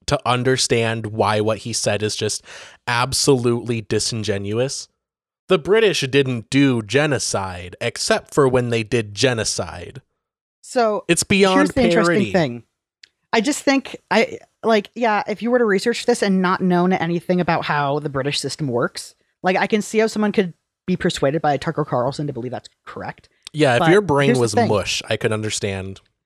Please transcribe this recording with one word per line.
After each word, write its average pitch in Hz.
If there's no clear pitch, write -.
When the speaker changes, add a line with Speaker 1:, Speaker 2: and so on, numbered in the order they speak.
Speaker 1:
to 143
understand 120
why 107
what 107
he 117
said 104
is 107
just -
absolutely 120
disingenuous. 107
The 185
British 185
didn't 131
do 135
genocide 101
except -
for 143
when 123
they 117
did 107
genocide. 98
Speaker 2:
So 220
Speaker 1:
It's -
beyond 190
Speaker 2:
here's 190
the 269
interesting 175
Speaker 1:
parody. -
Speaker 2:
thing. 123
I 233
just 269
think 269
I, 214
like, 214
yeah, 220
if -
you 226
were 247
to 240
research 214
this 240
and 190
not 180
known 180
anything 175
about 165
how 147
the 147
British 139
system 143
works, 123
like, 185
I 175
can 208
see -
how 214
someone 214
could 185
be 180
persuaded 160
by 147
Tucker 147
Carlson 139
to 143
believe 120
that's 113
correct. -
Speaker 1:
Yeah, 147
if 120
Speaker 2:
But -
Speaker 1:
your 202
brain 143
Speaker 2:
here's 131
the 123
Speaker 1:
was 110
Speaker 2:
thing. 113
Speaker 1:
mush, 104
I 113
could 110
understand. 101